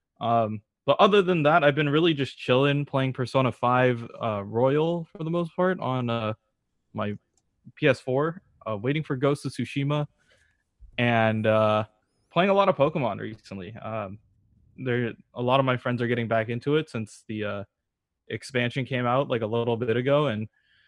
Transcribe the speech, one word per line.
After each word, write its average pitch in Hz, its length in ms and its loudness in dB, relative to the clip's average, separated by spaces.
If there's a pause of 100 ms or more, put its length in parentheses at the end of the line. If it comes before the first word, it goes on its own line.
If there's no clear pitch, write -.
(200)
Um, 113 420 0 (220)
but 139 140 2
other 202 240 6
than 175 220 2
that, 151 180 4
I've 143 140 4
been 147 120 2
really 160 240 2
just 139 240 -4
chilling, 143 480 2
playing 131 280 -2
Persona 127 400 0
five, 123 520 2 (160)
uh, 107 240 -2
Royal 147 680 0
for - 100 -12
the 160 80 -6
most 170 240 -4
part 180 240 0
on, 123 320 -2
uh, 113 220 -2 (600)
my 104 240 -6 (600)
P 151 100 0
S 127 140 4
four, 151 420 -2 (260)
uh, 107 80 -4
waiting 139 280 -4
for 143 100 -6
Ghost 143 320 0
of 131 60 -8
Tsushima, 143 560 -4 (920)
and, 113 480 2
uh, 107 380 4 (480)
playing 190 180 2
a 196 40 4
lot 196 140 4
of 185 80 -10
Pokemon 127 440 0
recently. 107 560 -12
Um, 107 420 -10 (580)
there, 123 360 -2 (220)
a 123 60 -8
lot 127 200 2
of 135 60 2
my 127 100 2
friends 123 260 -4
are 120 60 0
getting 117 180 -2
back 110 220 0
into 131 300 -2
it 156 120 -6
since 110 380 -10
the, 107 160 -6
uh, 101 200 -8 (600)
expansion 123 580 -4
came 123 220 -4
out, 131 220 0
like, 117 140 -2
a 110 40 -2
little 117 300 -2
bit 113 200 -2
ago, 139 300 2
and 107 220 -4 (400)